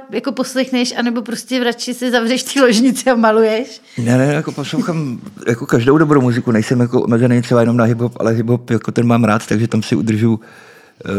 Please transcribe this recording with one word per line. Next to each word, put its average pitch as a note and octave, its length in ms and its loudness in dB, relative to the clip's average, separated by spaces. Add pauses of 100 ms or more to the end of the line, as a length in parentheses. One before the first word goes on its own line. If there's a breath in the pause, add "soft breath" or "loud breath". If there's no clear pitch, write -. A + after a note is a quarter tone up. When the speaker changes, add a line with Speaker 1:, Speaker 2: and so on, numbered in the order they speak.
(120)
Speaker 1:
jako A3+ 200 -6
poslechneš, B3+ 680 -4
anebo A#3+ 240 -4
prostě B3 420 -6
radši A#3 300 -4
si B3 180 -4
zavřeš B3 320 0
ty - 180 -2
ložnice A#3+ 500 2
a B3 40 2
maluješ? A3 680 0 (160 loud breath)
Speaker 2:
Ne, A#2+ 200 2
ne, C#3 160 2
jako D3 180 -4
poslouchám D3+ 680 -4 (260)
jako A#2+ 180 -2
každou C3+ 320 4
dobrou D3 240 4
muziku, A#2+ 300 0
nejsem A2 280 0
jako A#2+ 220 2
omezený A#2+ 400 2
třeba A#2+ 180 2
jenom A#2 180 2
na A#2 100 2
hip-hop, A#2+ 320 -2
ale A2+ 160 0
hip-hop A#2+ 360 -2
jako A2 200 -2
ten A#2 160 0
mám A#2 160 4
rád, G#2+ 240 0
takže A2 200 0
tam G#2+ 160 -2
si - 120 -2
udržu, A2 440 0 (640 loud breath)
eh, - 140 -8